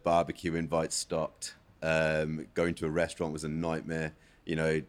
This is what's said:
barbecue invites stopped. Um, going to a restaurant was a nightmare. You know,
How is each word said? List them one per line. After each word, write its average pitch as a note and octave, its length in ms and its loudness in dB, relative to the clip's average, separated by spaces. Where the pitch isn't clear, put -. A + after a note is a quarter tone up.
barbecue E2+ 520 2
invites D#2+ 400 0
stopped. - 600 -4
Um, D#2 720 2
going E2+ 220 2
to E2+ 100 -4
a D#2 40 0
restaurant E2 440 0
was D#2 100 -6
a D#2 60 -4
nightmare. D#2+ 640 -2
You E2+ 100 -2
know, D#2+ 320 2